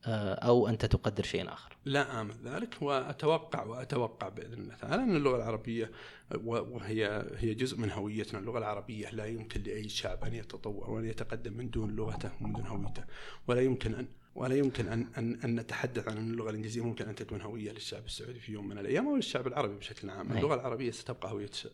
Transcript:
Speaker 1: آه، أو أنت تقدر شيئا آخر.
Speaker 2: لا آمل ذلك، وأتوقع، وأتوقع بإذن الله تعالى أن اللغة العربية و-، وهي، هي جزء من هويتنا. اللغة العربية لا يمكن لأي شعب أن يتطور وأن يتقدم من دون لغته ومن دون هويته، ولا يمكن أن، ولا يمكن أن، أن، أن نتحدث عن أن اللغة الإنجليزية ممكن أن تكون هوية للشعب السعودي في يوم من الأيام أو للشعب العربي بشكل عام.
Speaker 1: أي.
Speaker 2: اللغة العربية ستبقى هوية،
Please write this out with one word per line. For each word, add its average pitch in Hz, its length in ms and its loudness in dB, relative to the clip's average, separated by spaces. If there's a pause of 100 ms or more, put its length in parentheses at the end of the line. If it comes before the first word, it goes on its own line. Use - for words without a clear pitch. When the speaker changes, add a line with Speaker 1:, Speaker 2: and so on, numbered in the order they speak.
Speaker 1:
آه، 104 280 2
أو 120 340 8
أنت 113 180 2
تقدر - 380 4
شيئا - 300 0
آخر. - 320 -16
Speaker 2:
لا 135 360 0
آمل 107 220 -4
ذلك، 175 380 -6
وأتوقع، 143 800 2
وأتوقع 120 680 -2
بإذن 107 240 -10
الله 107 220 -10
تعالى 180 280 0
أن 220 120 6
اللغة 139 200 6
العربية 113 560 0 (440)
و-، 113 400 0
وهي، 107 500 0 (120)
هي 113 160 4
جزء 127 240 0
من 110 140 2
هويتنا. 104 480 -2
اللغة 117 180 -2
العربية 104 520 -4
لا 110 160 -4
يمكن 110 380 -4
لأي 104 260 -4
شعب - 340 -2
أن 117 100 2
يتطور 107 560 -4
وأن 113 160 0
يتقدم 113 480 -2
من 120 160 -4
دون 107 260 0
لغته 107 360 -2 (100)
ومن 107 120 0
دون 107 140 -2
هويته، 107 360 0 (440)
ولا 123 140 6
يمكن 120 340 4
أن، 123 120 -4 (280)
ولا 127 200 2
يمكن 131 320 4
أن، 113 200 2 (100)
أن، 117 260 0
أن 117 120 4
نتحدث 117 520 -2
عن 107 100 -2
أن 110 140 -2
اللغة 113 180 -2
الإنجليزية 110 360 -2
ممكن 117 200 -2
أن 107 100 -6
تكون 104 260 -6
هوية 104 300 -6
للشعب - 340 -8
السعودي 123 340 -8
في 110 120 -10
يوم 101 160 -4
من 101 100 -6
الأيام 135 300 2
أو 294 80 4
للشعب 131 320 2
العربي 120 280 0
بشكل 101 340 -10
عام. 95 220 -6
Speaker 1:
أي. 117 60 4
Speaker 2:
اللغة 143 180 4
العربية 123 360 0
ستبقى - 400 -6
هوية، 104 180 -4 (240)